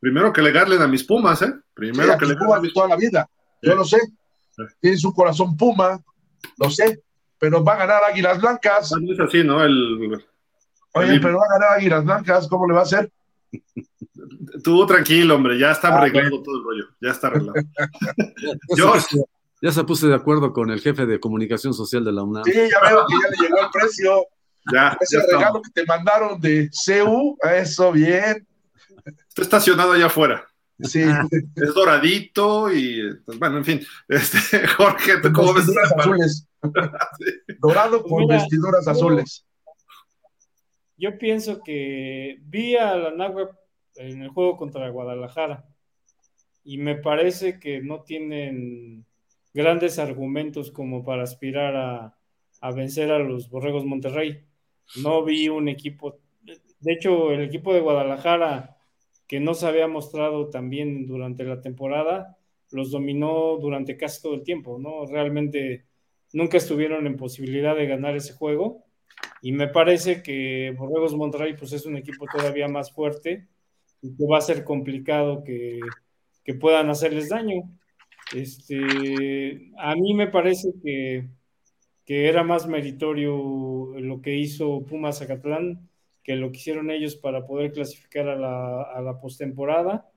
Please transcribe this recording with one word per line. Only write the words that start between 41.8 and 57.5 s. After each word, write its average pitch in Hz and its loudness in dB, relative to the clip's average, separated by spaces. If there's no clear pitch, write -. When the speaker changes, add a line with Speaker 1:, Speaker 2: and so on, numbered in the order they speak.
Speaker 4:
vi 214 -4
a 214 2
la 170 -4
Anáhuac 190 -8
en 131 -16
el 135 -16
juego 180 -2
contra 143 -10
Guadalajara 123 -8
y 139 -14
me 147 -4
parece 175 -2
que 143 -10
no 147 -12
tienen 127 -12
grandes 165 0
argumentos 139 -8
como 127 -12
para 127 -6
aspirar 135 -8
a, 120 -10
a 127 -10
vencer 135 -6
a 151 0
los 127 -6
Borregos 139 -6
Monterrey. 139 -8
No 151 -2
vi 156 -2
un 151 -4
equipo, 143 -14
de - -8
hecho, 165 0
el 147 -2
equipo 156 -6